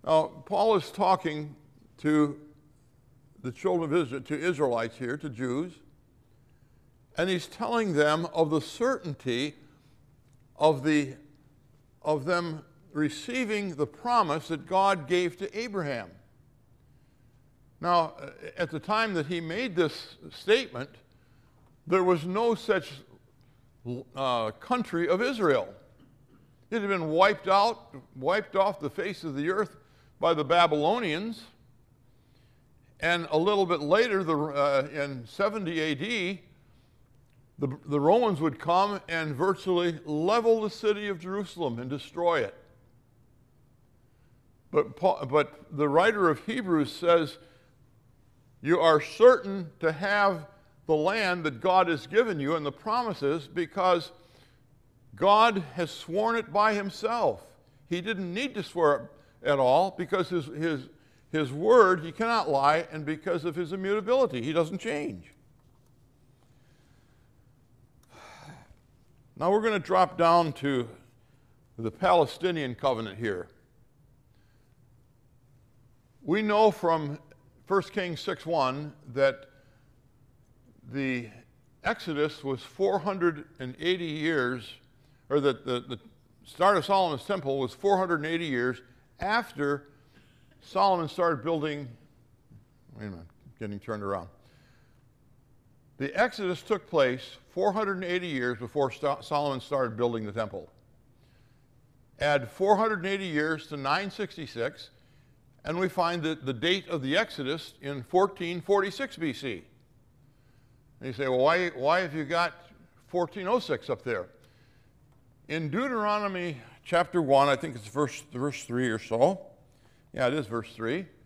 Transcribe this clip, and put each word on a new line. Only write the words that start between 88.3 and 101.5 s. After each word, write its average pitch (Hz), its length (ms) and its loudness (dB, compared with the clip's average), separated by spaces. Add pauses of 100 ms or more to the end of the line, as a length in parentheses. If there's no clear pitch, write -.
years 127 360 -2 (380)
after 147 680 -2 (720)
Solomon 185 480 0
started 165 360 0
building, 147 420 -2 (1080)
wait 110 100 -12
a 101 40 -10
minute, 85 160 -14 (340)
getting 101 180 -8
turned 104 240 -8
around. 95 260 -4 (1700)
The 139 200 -6
Exodus 196 440 0
took 208 260 -4
place 127 480 0 (140)
four 190 220 0
hundred 196 240 -2
and 185 80 -6
eighty 180 240 -2
years 123 300 -2
before 131 320 0
Sto-, 143 300 -2
Solomon 143 400 -2
started 123 360 -2
building 117 280 0
the 104 80 -8
temple. 101 380 -6 (1500)